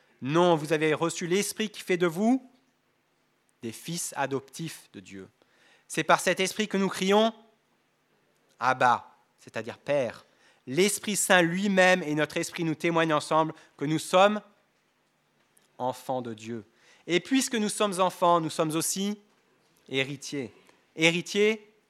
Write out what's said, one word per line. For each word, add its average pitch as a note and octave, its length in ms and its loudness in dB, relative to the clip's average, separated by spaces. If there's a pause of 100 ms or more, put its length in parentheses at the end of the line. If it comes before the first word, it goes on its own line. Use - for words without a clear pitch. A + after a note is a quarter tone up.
(220)
non, E3 340 4
vous D3+ 180 -2
avez D#3 200 2
reçu E3 340 -4
l'Esprit G3+ 420 -2
qui - 120 -18
fait F#3 160 -2
de F3 100 0
vous A3 440 -2 (1080)
des A2+ 100 -8
fils - 440 -10
adoptifs C3+ 800 -8
de G2 60 -18
Dieu. F#2+ 300 -18 (580)
C'est - 160 -4
par E3+ 160 4
cet F3+ 200 0
Esprit F#3+ 280 -4
que G3 100 -2
nous F#3+ 120 0
crions, G#3 440 2 (1300)
Abba, B2+ 520 2 (280)
c'est-à-dire A2+ 380 -12
Père. C3+ 480 -4 (420)
L'Esprit F#3+ 480 0
Saint F#3 260 4
lui-même F#3 600 2
et D3+ 140 -4
notre D3+ 220 -2
esprit E3+ 260 -6
nous D#3+ 100 0
témoignent E3 400 0
ensemble D#3 400 0 (240)
que C#3+ 80 -6
nous D#3 140 -2
sommes G3+ 420 4 (1400)
enfants B2+ 460 -6
de A#2 100 -10
Dieu. A2 320 -12 (400)
Et F3 140 2
puisque C4 360 0
nous G#3 140 0
sommes G3 300 -2
enfants, F3 420 2
nous D#3 80 -2
sommes D#3+ 220 -2
aussi G3 500 -4 (680)
héritiers. C3+ 640 -6 (440)
Héritiers F3+ 760 0 (180)